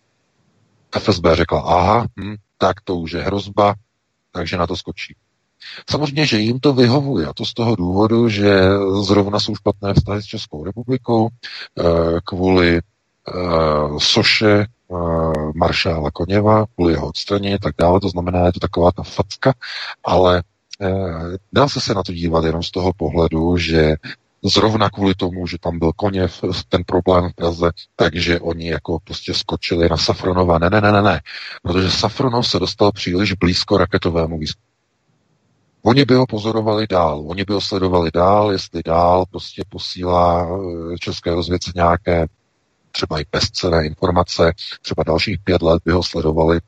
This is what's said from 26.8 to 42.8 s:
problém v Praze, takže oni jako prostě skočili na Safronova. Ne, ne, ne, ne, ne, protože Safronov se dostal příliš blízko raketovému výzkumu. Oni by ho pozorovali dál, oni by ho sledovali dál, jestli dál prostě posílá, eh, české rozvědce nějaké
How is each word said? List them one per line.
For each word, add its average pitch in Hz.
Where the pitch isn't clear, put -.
problém 90
v -
Praze, 85
takže 85
oni 82
jako 80
prostě -
skočili -
na 82
Safronova. 90
Ne, 85
ne, 107
ne, 104
ne, 101
ne, 90
protože 92
Safronov 117
se 101
dostal 101
příliš 95
blízko 90
raketovému 85
výzkumu. -
Oni 135
by 123
ho 127
pozorovali 110
dál, 76
oni 92
by 98
ho 98
sledovali 92
dál, 101
jestli 85
dál 87
prostě -
posílá, 87
eh, 85
české 87
rozvědce 87
nějaké 85